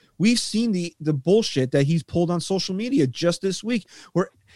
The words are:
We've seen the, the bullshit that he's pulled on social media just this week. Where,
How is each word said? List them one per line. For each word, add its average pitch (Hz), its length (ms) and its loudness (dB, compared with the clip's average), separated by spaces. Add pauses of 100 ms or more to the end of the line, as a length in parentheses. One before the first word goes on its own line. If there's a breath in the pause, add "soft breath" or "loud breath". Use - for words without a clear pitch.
(180)
We've 226 220 4
seen 226 320 -2
the, 175 260 -4
the 151 140 -2
bullshit 151 600 2
that 139 140 4
he's 160 160 0
pulled 170 280 0
on 175 100 -2
social 190 340 -4
media 220 320 0
just 165 360 -2
this 190 200 -4
week. 220 240 -4 (280 soft breath)
Where, 175 160 -2 (260 soft breath)